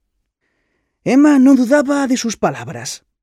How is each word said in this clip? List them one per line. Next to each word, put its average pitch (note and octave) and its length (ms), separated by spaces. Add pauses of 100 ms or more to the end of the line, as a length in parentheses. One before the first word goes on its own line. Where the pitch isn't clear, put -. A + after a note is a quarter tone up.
(1040)
Emma C#4+ 340
no C4+ 180
dudaba C#4 520
de B3 80
sus A3+ 220
palabras. A#2+ 640 (200)